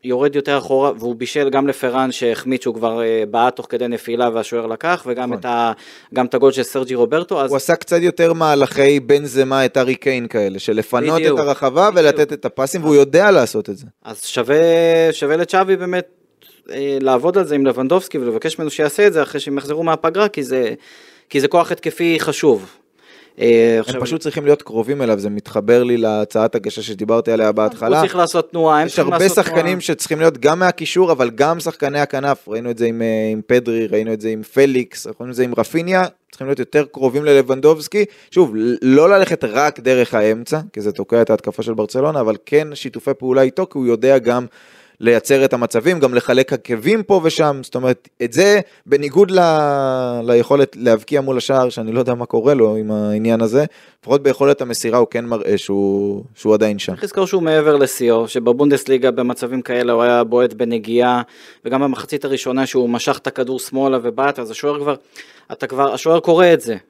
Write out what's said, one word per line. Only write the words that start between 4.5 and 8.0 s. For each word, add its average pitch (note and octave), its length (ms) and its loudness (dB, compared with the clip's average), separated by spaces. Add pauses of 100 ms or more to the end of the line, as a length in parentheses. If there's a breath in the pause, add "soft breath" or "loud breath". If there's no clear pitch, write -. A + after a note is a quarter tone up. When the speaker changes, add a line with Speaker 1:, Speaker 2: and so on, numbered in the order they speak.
Speaker 1:
לקח, D#3+ 420 -4
וגם B2 220 -6
Speaker 2:
נכון. A#2+ 100 -6
Speaker 1:
את F2+ 60 -14
ה-, A#2 260 0 (420 loud breath)
גם B2+ 120 0
את A#2+ 80 -8
הגול C3+ 180 4
של C3 120 -4
סרג'י C3 320 -6
רוברטו, D3+ 460 0
אז C3+ 80 -2
Speaker 2:
הוא C#3 80 0
עשה E3 180 0
קצת E3+ 260 -2